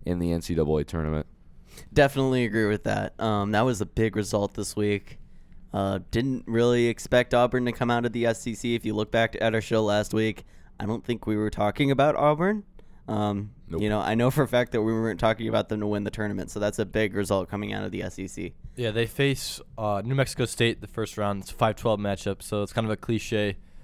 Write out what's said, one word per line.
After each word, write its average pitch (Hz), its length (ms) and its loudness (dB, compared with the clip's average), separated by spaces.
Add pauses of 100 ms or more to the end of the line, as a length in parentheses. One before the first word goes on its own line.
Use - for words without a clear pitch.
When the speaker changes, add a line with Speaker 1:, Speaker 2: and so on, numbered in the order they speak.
Speaker 1:
in 87 140 -2
the 85 140 0
N 85 80 0
C 85 120 -6
double 78 240 2
A 73 60 2
tournament. 78 440 -2 (640)
Speaker 2:
Definitely 135 500 4
agree 110 240 2
with 104 160 0
that. 104 360 -2
Um, 104 320 0
that 104 100 4
was 120 180 2
a 101 60 -2
big 110 320 0
result 101 360 0
this - 220 -6
week. 104 420 -2 (560)
Uh, 98 260 0 (120)
didn't 127 340 0
really 120 420 4
expect 120 460 2
Auburn 123 320 4
to 120 60 0
come 120 180 0
out 120 160 2
of 117 60 -2
the 117 140 0
S 117 200 0
E 117 80 -4
C. 117 220 -2
If 110 100 -4
you 107 80 -2
look 104 180 -2
back 113 280 2
at 113 160 2
our 110 60 0
show 110 220 2
last 104 300 2
week, 110 300 0 (340)
I - 80 -6
don't 110 200 -4
think 117 200 -4
we 107 120 0
were 107 120 0
talking 107 400 0
about 139 280 4
Auburn. 175 460 2 (440)
Um, 104 440 -2 (160)
Speaker 1:
Nope. 101 140 -4
Speaker 2:
you 107 80 2
know, 107 100 2
I 104 160 0
know 120 160 4
for 147 120 2
a 117 40 0
fact 123 240 0
that 113 100 2
we 113 120 2
weren't 113 260 -2
talking 113 280 2
about 110 220 0
them 107 100 -2
to 104 80 -2
win 104 160 0
the 101 80 -4
tournament, 104 400 -4
so 107 80 -6
that's 104 200 0
a 107 60 0
big 104 300 0
result 98 340 0
coming 104 240 -6
out 101 100 -6
of 101 80 -6
the 95 120 -6
S 92 140 -8
E 95 100 -8
C. 92 260 -10 (220)
Speaker 3:
Yeah, 117 160 -4
they 113 140 0
face, 139 540 -2 (180)
uh, 104 280 -2
New 131 100 -2
Mexico 131 300 0
State 117 360 0
the 104 60 -12
first - 300 -6
round. 101 240 -2
It's - 100 -12
a - 40 -12
five 110 200 2
twelve 110 240 0
matchup, 101 420 -4
so 104 220 -4
it's 101 100 -8
kind 110 120 0
of 107 60 0
a 104 60 -2
cliche 104 600 -2 (260)